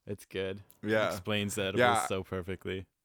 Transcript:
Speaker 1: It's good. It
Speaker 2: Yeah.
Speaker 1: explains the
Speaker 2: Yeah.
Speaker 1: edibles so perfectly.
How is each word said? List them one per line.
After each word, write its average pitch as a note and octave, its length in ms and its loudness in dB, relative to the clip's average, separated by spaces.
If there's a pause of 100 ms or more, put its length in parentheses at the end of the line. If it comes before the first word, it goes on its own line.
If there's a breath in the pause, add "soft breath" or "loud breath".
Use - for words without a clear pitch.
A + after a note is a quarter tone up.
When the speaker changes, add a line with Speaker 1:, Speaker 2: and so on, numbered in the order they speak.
Speaker 1:
It's G2+ 200 -10
good. F#2+ 340 -6 (220)
It G#2+ 80 -2
Speaker 2:
Yeah. G#2+ 180 4
Speaker 1:
explains G2+ 460 -2
the G#2 80 -2
Speaker 2:
Yeah. F#2+ 60 0
Speaker 1:
edibles A#2 400 4
so F#2+ 140 -2
perfectly. F#2 640 -6 (180)